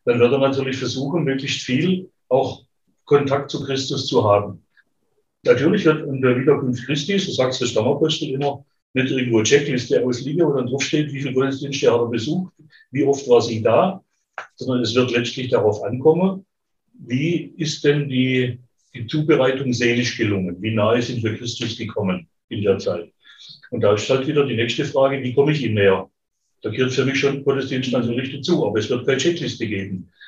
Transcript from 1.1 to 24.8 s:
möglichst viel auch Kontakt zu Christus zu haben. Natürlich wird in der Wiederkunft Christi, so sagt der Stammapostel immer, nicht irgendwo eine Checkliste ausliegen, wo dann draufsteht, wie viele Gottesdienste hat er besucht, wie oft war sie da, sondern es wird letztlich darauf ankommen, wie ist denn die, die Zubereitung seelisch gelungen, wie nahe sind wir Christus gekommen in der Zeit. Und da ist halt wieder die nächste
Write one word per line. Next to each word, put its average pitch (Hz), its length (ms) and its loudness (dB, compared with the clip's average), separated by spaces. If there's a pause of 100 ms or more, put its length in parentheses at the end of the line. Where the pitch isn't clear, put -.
möglichst 135 380 -2
viel 180 480 0 (180)
auch - 360 0 (420)
Kontakt 139 460 2
zu - 120 -6
Christus 135 440 -4
zu 120 180 2
haben. 101 400 2 (800)
Natürlich 165 420 4
wird 151 200 4
in 131 160 -4
der 127 160 4
Wiederkunft 135 480 0
Christi, 196 320 -2
so 139 140 -2
sagt 127 300 -2
der 127 40 0
Stammapostel 135 640 0
immer, 139 360 -4 (280)
nicht 131 180 0
irgendwo 120 260 0
eine 110 80 2
Checkliste 135 580 2
ausliegen, 127 420 -2
wo 147 80 2
dann 123 140 -2
draufsteht, 139 460 -2
wie 135 80 -6
viele 131 120 -6
Gottesdienste 135 580 0
hat 120 80 2
er 120 80 0
besucht, 151 460 -4 (380)
wie 139 140 0
oft 139 240 0
war 120 120 8
sie 110 200 -4
da, 147 420 2 (520)
sondern 127 260 -2
es 110 120 -2
wird 123 180 2
letztlich 123 380 -4
darauf 107 340 2
ankommen, 160 640 0 (480)
wie 147 640 -4
ist - 280 -6
denn 143 240 2
die, 127 500 0 (340)
die 110 140 -10
Zubereitung 135 680 2
seelisch 120 440 0
gelungen, 92 440 -2
wie 110 140 -2
nahe 110 260 2
sind 120 220 -4
wir 107 140 -2
Christus - 400 -8
gekommen 90 500 -6 (220)
in 104 120 -6
der 98 160 2
Zeit. 87 340 -6 (600)
Und 110 100 -4
da 104 140 4
ist 104 140 -6
halt 160 180 2
wieder 147 180 2
die 120 100 -4
nächste 117 300 -2